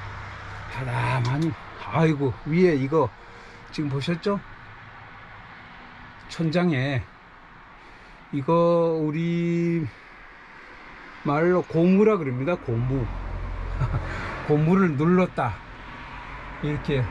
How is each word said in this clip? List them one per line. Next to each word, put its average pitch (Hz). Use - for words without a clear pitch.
바람하니. 127
아이고, 143
위에 170
이거 135
지금 151
보셨죠? 170
천장에 151
이거 165
우리 170
말로 165
고무라 190
그럽니다. 139
고무. 127
<laughs> -
고무를 160
눌렀다, 160
이렇게 143